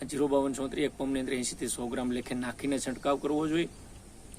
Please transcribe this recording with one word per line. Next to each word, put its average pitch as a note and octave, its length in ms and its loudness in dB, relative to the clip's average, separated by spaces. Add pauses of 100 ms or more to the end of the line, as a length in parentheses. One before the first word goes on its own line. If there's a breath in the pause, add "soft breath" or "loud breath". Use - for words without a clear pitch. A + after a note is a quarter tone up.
આ - 20 -6
જીરો C#3 240 2
બાવન C#3 240 6
ચોત્રીસ C3+ 320 0
એક - 140 0
પંપની C3+ 220 0
અંદર C3 120 -2
એંશીથી B2+ 340 -2
સો A#2+ 200 -2
ગ્રામ B2 240 0
લેખે B2 240 -2
નાખીને B2 440 0
છંટકાવ C3+ 380 2
કરવો D3+ 320 2
જોઈએ. E3 200 2 (720)